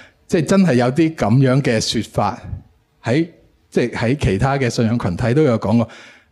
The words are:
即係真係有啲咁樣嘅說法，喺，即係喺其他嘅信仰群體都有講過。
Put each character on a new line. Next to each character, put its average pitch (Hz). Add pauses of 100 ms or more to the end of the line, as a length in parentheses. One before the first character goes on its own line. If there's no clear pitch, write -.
(260)
即 190
係 156
真 196
係 160
有 120
啲 160
咁 110
樣 135
嘅 117
說 113
法， 104 (640)
喺， 156 (420)
即 -
係 120
喺 120
其 98
他 135
嘅 123
信 117
仰 117
群 90
體 117
都 127
有 117
講 107
過。 110 (440)